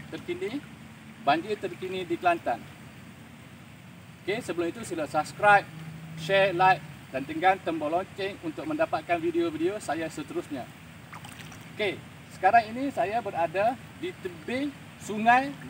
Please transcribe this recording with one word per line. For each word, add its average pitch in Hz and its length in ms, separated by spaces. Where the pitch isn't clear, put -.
terkini, 185 560
banjir 170 320
terkini 185 480
di - 80
Kelantan. 330 480
Okey, 208 160
sebelum 170 320
itu 233 160
sila 156 240
subscribe, 190 560
share, 196 400
like 185 240
dan 131 160
tekan 175 400
tombol 156 240
lonceng 190 560
untuk 156 240
mendapatkan 160 480
video-video 170 640
saya 160 240
seterusnya. 151 560
Okey, 190 240
sekarang 220 340
ini 262 220
saya 202 320
berada 185 480
di - 240
tebing 220 480
Sungai 226 560